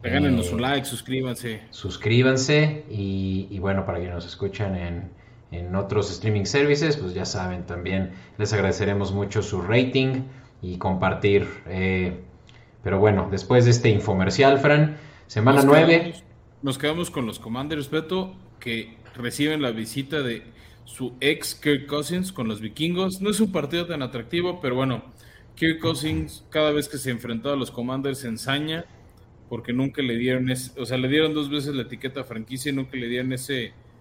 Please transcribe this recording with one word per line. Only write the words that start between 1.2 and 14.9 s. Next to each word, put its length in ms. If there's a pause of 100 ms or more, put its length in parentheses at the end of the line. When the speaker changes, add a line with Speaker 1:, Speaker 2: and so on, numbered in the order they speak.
Speaker 2:
suscríbanse 1200
y, 600
y 100
bueno, 260
para 140
quienes 160
nos 100
escuchan 500
en, 360 (400)
en 220
otros 380
streaming 320
services, 540
pues 160
ya 100
saben 420
también, 460 (260)
les 140
agradeceremos 640
mucho 280
su 200
rating 640 (360)
y 200
compartir. 680 (200)
Eh, 520 (640)
pero 160
bueno, 320
después 360
de 60
este 180
infomercial, 680
Fran, 400 (300)